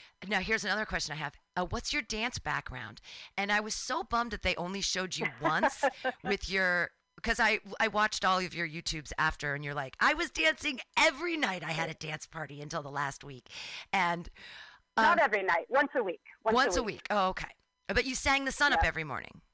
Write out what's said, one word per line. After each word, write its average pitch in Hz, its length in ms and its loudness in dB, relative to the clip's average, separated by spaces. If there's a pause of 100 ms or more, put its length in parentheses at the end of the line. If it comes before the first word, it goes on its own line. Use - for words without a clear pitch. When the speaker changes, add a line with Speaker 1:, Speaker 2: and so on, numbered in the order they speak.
(280)
Speaker 1:
Now, 202 120 0
here's 190 240 0
another 208 220 0
question 165 260 -4
I 147 60 -6
have. 147 160 -6 (240)
Uh, 180 80 0
what's 220 260 -4
your 294 100 0
dance 220 380 -4
background? 127 640 -6 (360)
And 202 140 0
I 208 80 4
was 214 160 -2
so 311 280 -2
bummed 240 280 0
that 208 100 -6
they 185 140 0
only 185 240 -4
showed 185 380 -2
you - 100 -2 (140)
once 170 420 2 (200)
Speaker 2:
<laughs> - 200 -4
Speaker 1:
with 196 260 -2
your, 180 420 2 (300)
'cause 226 200 0
I, 214 180 4 (180)
I 220 120 2
watched 208 340 2
all 185 160 4
of 175 160 -4
your 170 120 -2
YouTubes 160 500 -6
after, 151 360 0
and 147 120 -4
you're 143 80 -6
like, 139 260 -6
"I 269 140 4
was 320 180 0
dancing 302 480 0 (180)
every 320 380 2
night. 196 260 -2
I 156 120 -6
had 160 160 -2
a 160 40 -8
dance 156 320 -8
party 147 360 -10
until 156 200 -6
the 139 100 -10
last 143 340 -4
week." 135 240 -16 (420)
And, 175 380 2 (640)
Speaker 2:
Not 226 180 6
Speaker 1:
um, - 60 6
Speaker 2:
every 202 240 4
night. 185 240 2
Once 269 300 4
a 254 60 4
week. 175 180 -4 (240)
Once 220 100 6
Speaker 1:
once 254 220 4
Speaker 2:
a - 20 4
Speaker 1:
a 254 40 0
Speaker 2:
week. 190 120 -4
Speaker 1:
week. - 140 -16
Oh, 202 200 4
okay. - 200 -4 (400)
But 233 160 2
you 262 100 -2
sang 277 300 2
the 262 80 0
sun 285 180 4
up 254 80 4
Speaker 2:
Yep. 165 60 6
Speaker 1:
every 160 180 0
morning. 123 380 -8 (120)